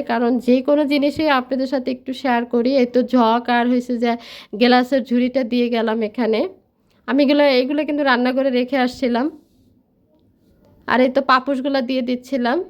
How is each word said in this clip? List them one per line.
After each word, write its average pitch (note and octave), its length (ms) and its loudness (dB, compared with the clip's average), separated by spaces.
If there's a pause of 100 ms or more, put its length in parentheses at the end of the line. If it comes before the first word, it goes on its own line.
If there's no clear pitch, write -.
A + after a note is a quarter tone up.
কারণ A#3+ 360 -2
যে B3 240 2
কোনো D4 220 2
জিনিসই C#4+ 460 0
আপনাদের C4 380 -2
সাথে C4 220 -4
একটু B3+ 240 -10
শেয়ার B3 320 -2
করি। A#3+ 300 0
এই B3 160 4
তো B3+ 160 2
জগ A#3+ 420 2
আর A#3+ 180 2
হয়েছে B3 300 -2
যে A#3 140 0 (420)
গ্লাসের B3 500 2
ঝুড়িটা B3 400 0
দিয়ে A#3+ 240 0
গেলাম A3+ 340 -2
এখানে, A3 380 -2 (680)
আমি C4 140 2
এগুলো, C#4+ 220 4 (100)
এগুলো C4 300 0
কিন্তু D4 200 -2
রান্না B3 280 2
করে C4 180 0
রেখে B3 280 -2
আসছিলাম। B3 480 -2 (1600)
আর A#3 120 2
এই C4 120 4
তো C4+ 100 0
পাপোশগুলো C4+ 600 0
দিয়ে B3+ 200 -2
দিচ্ছিলাম, B3 540 -2 (140)